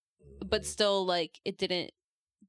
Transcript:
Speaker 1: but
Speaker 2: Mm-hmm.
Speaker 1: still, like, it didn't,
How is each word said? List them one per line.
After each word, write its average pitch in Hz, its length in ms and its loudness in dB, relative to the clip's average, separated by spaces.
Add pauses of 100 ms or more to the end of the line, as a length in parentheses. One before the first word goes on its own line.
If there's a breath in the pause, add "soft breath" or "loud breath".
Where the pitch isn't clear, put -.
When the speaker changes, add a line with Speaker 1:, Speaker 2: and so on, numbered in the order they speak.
(460)
Speaker 1:
but 208 180 0
Speaker 2:
Mm-hmm. - 60 -8
Speaker 1:
still, 202 360 2
like, 175 400 -2
it 196 120 -6
didn't, 180 340 -2 (580)